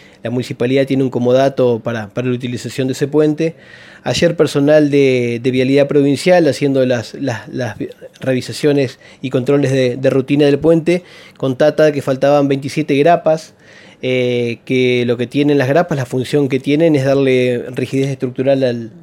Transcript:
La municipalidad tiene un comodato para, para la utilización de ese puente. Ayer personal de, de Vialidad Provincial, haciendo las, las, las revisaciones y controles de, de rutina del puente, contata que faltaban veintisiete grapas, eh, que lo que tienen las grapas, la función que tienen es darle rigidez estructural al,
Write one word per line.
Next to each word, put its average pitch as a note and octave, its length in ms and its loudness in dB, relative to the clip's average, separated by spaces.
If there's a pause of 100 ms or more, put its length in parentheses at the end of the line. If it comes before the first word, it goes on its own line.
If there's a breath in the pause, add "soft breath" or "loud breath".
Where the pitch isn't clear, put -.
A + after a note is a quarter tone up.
(220 loud breath)
La A2+ 80 -6
municipalidad B2+ 560 -2
tiene C3+ 180 0
un B2+ 60 -2
comodato B2+ 720 0
para, A2+ 280 -8
para B2+ 200 -6
la B2 60 -2
utilización B2 540 -6
de C3 40 -4
ese C#3 140 -4
puente. D3+ 480 0 (480 loud breath)
Ayer D#3+ 320 0
personal D3+ 560 2
de, B2+ 500 2
de B2+ 100 0
Vialidad C3 360 2
Provincial, C#3+ 640 2
haciendo C3+ 360 0
las, A#2+ 300 -4
las, A#2+ 340 -8
las A#2 280 -8 (440)
revisaciones C3 800 -2 (220 loud breath)
y C3 100 -8
controles C3+ 400 0
de, B2+ 260 0
de C3 140 0
rutina C#3 360 2
del C#3+ 120 2
puente, E3 460 2 (320 loud breath)
contata D3 560 0
que C#3 100 -6
faltaban C#3 460 2
veintisiete C#3 480 -2
grapas, D#3+ 580 2 (480 loud breath)
eh, B2 600 -2
que B2 420 2
lo A#2+ 100 0
que A#2 120 -4
tienen C#3+ 300 2
las B2+ 100 2
grapas, D#3+ 280 0
la C3 100 -4
función C3 420 -2
que C3 100 -2
tienen D3 380 2
es C3 80 0
darle B2+ 640 2
rigidez C3+ 380 -4
estructural C3 560 -2
al, A#2+ 260 -4 (120)